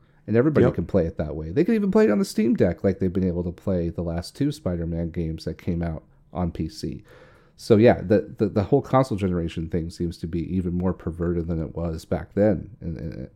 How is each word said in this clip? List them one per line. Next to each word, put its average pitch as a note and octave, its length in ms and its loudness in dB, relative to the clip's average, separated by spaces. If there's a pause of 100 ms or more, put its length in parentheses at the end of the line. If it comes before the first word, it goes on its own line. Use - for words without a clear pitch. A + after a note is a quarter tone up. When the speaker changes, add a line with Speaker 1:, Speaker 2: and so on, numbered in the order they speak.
(300)
Speaker 1:
and G#2+ 60 2
everybody B2 280 4
Speaker 2:
Yep. E2 120 2
Speaker 1:
can E2 100 -2
play F2 200 2
it E2+ 120 -6
that D2+ 160 -4
way. D#2 160 -8
They C3+ 140 2
can A#3 100 2
even G3+ 160 0
play G#3+ 140 6
it A3 80 6
on G3+ 80 2
the F#3+ 40 0
Steam A3+ 300 0
Deck F#2 300 2
like G2 160 0
they've F#2 120 0
been F#2 140 0
able F2 160 0
to F2 80 -4
play F2 400 -2
the F2 120 -6
last E2+ 340 -6
two C#3+ 160 0
Spider-Man E2+ 580 -4
games D#2+ 340 -4
that E2 140 -8
came E2+ 240 -2
out E2 220 -6 (280)
on F2 200 -2
P D#2+ 160 -4
C. - 340 -10 (540)
So - 200 4
yeah, A2 240 8
the, F#2+ 380 2
the, G#2+ 100 2
the G2+ 140 0
whole C#3 180 2
console C3 380 0
generation E2+ 500 -2
thing E2+ 220 -4
seems E2+ 280 -6
to E2+ 100 -8
be E2 140 -4 (140)
even F2 160 -2
more F2+ 200 0
perverted E2+ 560 -4
than E2 120 -2
it D2+ 140 -6
was E2 300 -6
back - 300 -6
then G2 360 2 (100)
in, E2 160 -8
in, C#2 400 -10